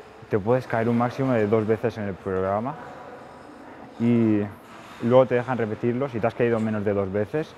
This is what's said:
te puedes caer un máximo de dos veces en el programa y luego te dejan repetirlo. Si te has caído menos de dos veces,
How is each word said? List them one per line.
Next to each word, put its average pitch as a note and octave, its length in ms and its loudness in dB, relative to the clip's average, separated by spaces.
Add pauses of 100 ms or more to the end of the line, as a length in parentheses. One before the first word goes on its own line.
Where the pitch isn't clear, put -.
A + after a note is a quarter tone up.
(300)
te A2+ 100 0
puedes B2 280 0
caer A2+ 220 0
un A#2 80 2
máximo B2+ 360 0
de G#2+ 140 2
dos A2 200 2
veces A2 300 0
en G#2 80 -6
el G2 80 -6
programa G2 600 -2 (1200)
y A2+ 420 4 (640)
luego B2+ 220 8
te B2 100 0
dejan A#2+ 220 -2
repetirlo. A#2 520 -2
Si A#2+ 100 -6
te A2+ 80 2
has A2 80 -2
caído A#2 240 2
menos A2 260 -2
de G#2 80 2
dos G2 180 0
veces, G#2 460 -4